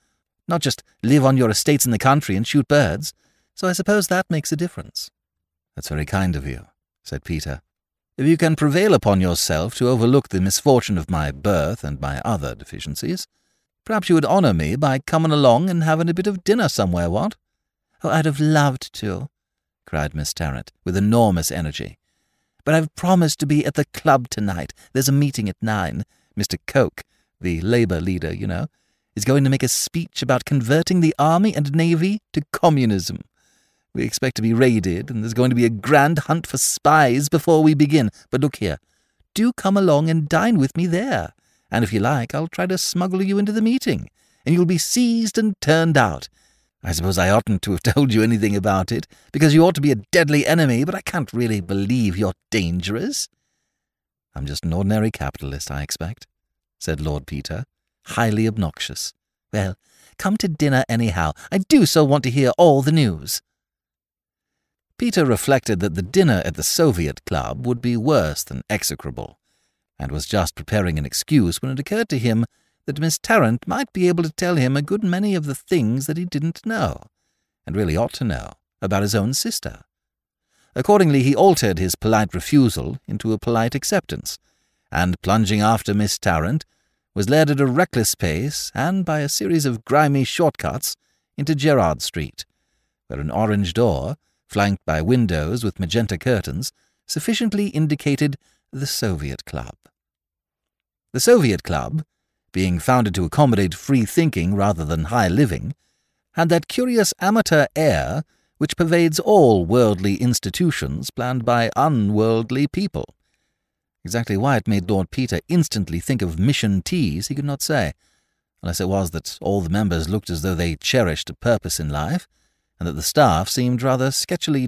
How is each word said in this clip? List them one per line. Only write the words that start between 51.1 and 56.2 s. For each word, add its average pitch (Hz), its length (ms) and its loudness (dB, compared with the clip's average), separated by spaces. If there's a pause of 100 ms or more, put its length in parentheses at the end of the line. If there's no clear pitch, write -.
really 113 260 0
believe 98 580 0
you're 95 160 -2 (180)
dangerous." 101 800 -4 (1080)
"I'm 69 100 -8
just 69 180 -10
an 82 100 -2
ordinary 104 360 0
capitalist, 69 640 -8
I 69 100 -6
expect," 80 460 -10 (500)